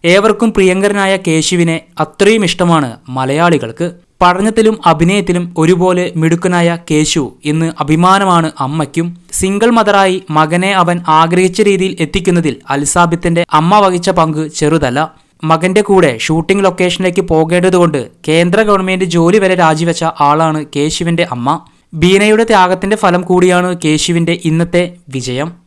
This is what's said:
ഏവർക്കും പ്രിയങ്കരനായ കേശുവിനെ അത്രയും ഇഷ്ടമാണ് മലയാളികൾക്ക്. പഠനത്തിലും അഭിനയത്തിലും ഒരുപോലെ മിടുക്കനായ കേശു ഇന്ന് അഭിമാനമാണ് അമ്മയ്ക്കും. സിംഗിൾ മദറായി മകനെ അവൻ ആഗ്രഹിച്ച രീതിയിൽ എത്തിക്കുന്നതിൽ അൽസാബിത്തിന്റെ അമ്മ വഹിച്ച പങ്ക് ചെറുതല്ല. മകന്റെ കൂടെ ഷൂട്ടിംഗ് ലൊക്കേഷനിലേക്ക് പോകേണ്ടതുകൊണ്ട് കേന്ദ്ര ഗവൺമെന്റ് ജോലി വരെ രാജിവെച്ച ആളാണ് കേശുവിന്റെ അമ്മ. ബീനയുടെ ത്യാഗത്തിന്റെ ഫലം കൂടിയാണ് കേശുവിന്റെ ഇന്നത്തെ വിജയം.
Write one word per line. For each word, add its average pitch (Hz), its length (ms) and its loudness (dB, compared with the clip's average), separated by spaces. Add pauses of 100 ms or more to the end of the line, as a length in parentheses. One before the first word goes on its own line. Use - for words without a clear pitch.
(140)
ഏവർക്കും 214 420 2
പ്രിയങ്കരനായ 196 580 0 (140)
കേശുവിനെ 165 500 0 (260)
അത്രയും 208 440 0
ഇഷ്ടമാണ് 170 420 0 (280)
മലയാളികൾക്ക്. 143 720 -2 (340)
പഠനത്തിലും 214 540 2 (160)
അഭിനയത്തിലും 175 520 0 (180)
ഒരുപോലെ 180 440 2 (160)
മിടുക്കനായ 170 480 0 (200)
കേശു 151 340 0 (280)
ഇന്ന് 160 160 0 (160)
അഭിമാനമാണ് 170 680 2 (160)
അമ്മയ്ക്കും. 156 420 -4 (320)
സിംഗിൾ 202 380 0
മദറായി 196 400 2 (200)
മകനെ 175 340 0 (100)
അവൻ 175 160 0 (240)
ആഗ്രഹിച്ച 180 480 2
രീതിയിൽ 185 240 0 (120)
എത്തിക്കുന്നതിൽ 170 500 -2 (200)
അൽസാബിത്തിന്റെ 170 720 -2 (160)
അമ്മ 185 240 2
വഹിച്ച 180 240 0 (100)
പങ്ക് 160 240 -2 (160)
ചെറുതല്ല. 147 400 0 (500)
മകന്റെ 180 380 0
കൂടെ 185 220 4 (160)
ഷൂട്ടിംഗ് 165 400 0
ലൊക്കേഷനിലേക്ക് 180 680 -2
പോകേണ്ടതുകൊണ്ട് 170 680 2 (280)
കേന്ദ്ര 170 400 2
ഗവൺമെന്റ് 185 380 0 (100)
ജോലി 170 280 4
വരെ 185 200 2
രാജിവെച്ച 160 400 0 (240)
ആളാണ് 156 320 0 (160)
കേശുവിന്റെ 160 500 -2 (100)
അമ്മ. 120 120 -6 (540)
ബീനയുടെ 208 500 4
ത്യാഗത്തിന്റെ 190 520 2
ഫലം 180 260 2
കൂടിയാണ് 180 400 2 (140)
കേശുവിന്റെ 165 520 0 (140)
ഇന്നത്തെ 175 340 0 (320)
വിജയം. 127 360 -6 (160)